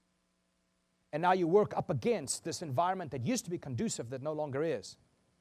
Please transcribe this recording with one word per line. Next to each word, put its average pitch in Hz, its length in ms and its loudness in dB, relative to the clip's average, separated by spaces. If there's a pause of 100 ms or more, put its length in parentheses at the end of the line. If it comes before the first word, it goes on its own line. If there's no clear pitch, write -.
(1120)
And 151 80 -2
now 180 120 6
you 190 140 4
work 190 300 4
up - 140 -2
against 151 540 0
this 160 180 -6
environment 170 480 0
that 123 160 -4
used 240 180 0
to 165 60 -10
be 170 80 -4
conducive 143 520 -4
that 131 120 -8
no 151 100 -4
longer 151 300 -2
is. 143 340 -2 (440)